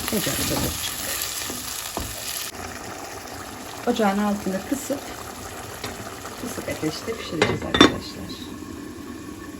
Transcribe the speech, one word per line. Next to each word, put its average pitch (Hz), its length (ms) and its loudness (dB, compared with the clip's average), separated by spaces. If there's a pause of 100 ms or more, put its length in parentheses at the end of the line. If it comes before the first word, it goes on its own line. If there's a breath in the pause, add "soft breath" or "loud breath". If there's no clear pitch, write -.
(180)
ocakta - 260 2
duracak. - 300 2 (3250)
Ocağın 208 300 6
altını 202 420 4 (100)
kısıp 277 300 0 (1400)
kısık - 280 -4
ateşte - 480 0
pişireceğiz - 460 2
arkadaşlar. - 840 6 (1120)